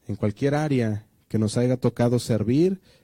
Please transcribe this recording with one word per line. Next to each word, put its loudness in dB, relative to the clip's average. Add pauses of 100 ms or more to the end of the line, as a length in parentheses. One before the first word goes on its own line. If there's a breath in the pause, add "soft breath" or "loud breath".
En -8
cualquier -2
área -2 (220)
que -2
nos 0
haya 2
tocado 0
servir, 0 (220 soft breath)